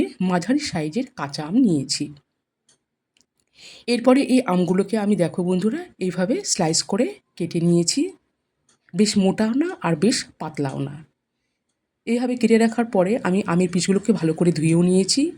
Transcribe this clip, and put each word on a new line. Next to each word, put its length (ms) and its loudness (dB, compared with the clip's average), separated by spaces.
মাঝারি 380 0
সাইজের 460 -6
কাঁচা 280 -8
আম 100 -6
নিয়েছি। 480 0
এরপরে 340 4
এই 240 4
আমগুলোকে 520 0
আমি 180 2
দেখো 280 0
বন্ধুরা, 380 0
এইভাবে 440 -2
স্লাইস 400 -2
করে 220 -2
কেটে 240 -4
নিয়েছি। 420 2
বেশ 240 2
মোটাও 360 2
না 160 0
আর 140 0
বেশ 220 2
পাতলাও 400 -6
না। 160 -8
এইভাবে 300 -2
কেটে 220 2
রাখার 280 0
পরে 260 0
আমি 220 0
আমের 280 2
পিসগুলোকে 400 0
ভালো 200 0
করে 180 2
ধুয়েও 300 2
নিয়েছি। 400 2